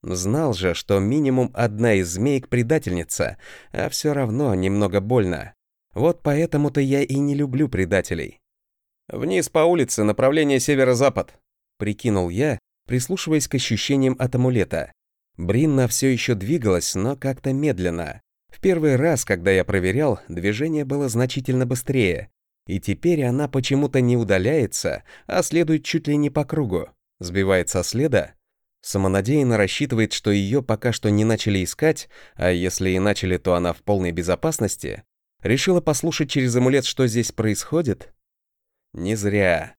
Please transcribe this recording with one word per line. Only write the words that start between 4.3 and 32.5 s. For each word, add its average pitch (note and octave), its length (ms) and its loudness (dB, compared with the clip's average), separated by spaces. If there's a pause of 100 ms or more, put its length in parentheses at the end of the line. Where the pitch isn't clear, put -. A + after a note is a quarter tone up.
немного G2 440 0
больно. F#2+ 540 -2 (400)
Вот D#3+ 280 0
поэтому-то D3 580 0
я C#3 220 2
и C#3 160 -2
не C#3+ 180 0
люблю C#3+ 320 0
предателей. F2+ 720 -2 (680)
«Вниз E3 400 -2
по D#3+ 120 0
улице, D#3+ 420 2
направление C3+ 560 2
северо-запад», C3 800 2 (440)
прикинул G2+ 460 0
я, A#2 320 -2 (260)
прислушиваясь D3+ 600 -2
к - 80 -4
ощущениям C3 640 0
от B2+ 160 -2
амулета. A#2+ 560 0 (440)
Бринна B2+ 520 2
всё - 180 0
ещё B2 300 0
двигалась, G2 580 0
но A#2+ 220 -2
как-то C3+ 360 -4
медленно. F2+ 680 -2 (300)
В - 100 -20
первый D#3+ 340 2
раз, C#3 300 2
когда F#2+ 260 0
я F#2 140 4
проверял, G#2 640 0
движение A2+ 560 -2
было C#3 240 -2
значительно B2+ 580 0
быстрее. A#2+ 640 0 (380)
И F#2+ 100 -4
теперь D3+ 460 0
она C3 240 0
почему-то C3+ 520 0
не B2 160 4
удаляется, G2+ 840 0 (240)
а - 160 0
следует D#3 420 0
чуть D#3+ 220 -4
ли D3 100 0
не D3 140 0
по D3 140 -2
кругу. G2+ 440 -4 (300)
Сбивает F#2 500 0
со F#2 140 -2
следа. A#2 520 -2 (480)
Самонадеянно G#2 720 0
рассчитывает, A2 560 0
что - 180 -2
её G2+ 320 0
пока A#2 300 -2
что - 180 -2
не G#2 140 4
начали G#2 400 0
искать, D#3 440 -2 (280)
а F2+ 160 2